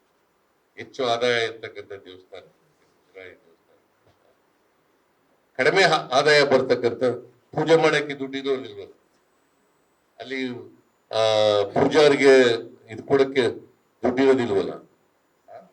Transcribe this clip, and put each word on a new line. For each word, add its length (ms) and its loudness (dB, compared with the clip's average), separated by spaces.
ಹೆಚ್ಚು 300 -10
ಆದಾಯ 380 -2
ಇರ್ತಕ್ಕಂಥ 480 -14
ದೇವಸ್ಥಾನ, 480 -20
ಮುಜರಾಯಿ 920 -20
ದೇವಸ್ಥಾನ, 800 -20
ಕಡಿಮೆ 260 2
ಹ-, 300 0
ಆದಾಯ 300 4
ಬರ್ತಕ್ಕಂಥ, 640 0
ಪೂಜೆ 200 2
ಮಾಡಕ್ಕೆ 420 0
ದುಡ್ಡು 200 -10
ಇರೋದಿಲ್ವಲ್ಲ 540 -8
ಅಲ್ಲಿ, 300 -8
ಆ, 580 2
ಪೂಜಾರಿಗೆ 720 4
ಇದು 100 -14
ಕೊಡಕ್ಕೆ 680 -2
ದುಡ್ಡು 200 0
ಇರೋದಿಲ್ವಲ್ಲ, 480 0
ಆ? 840 -20